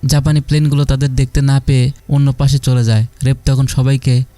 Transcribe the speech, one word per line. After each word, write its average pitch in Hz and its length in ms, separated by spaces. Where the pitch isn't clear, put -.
জাপানি 147 340
প্লেনগুলো 147 440
তাদের 135 300
দেখতে 131 280
না 135 180
পেয়ে 131 240
অন্য 143 240
পাশে 139 260
চলে 127 260
যায়। 110 200
রেপ 131 200
তখন 135 220
সবাইকে 131 480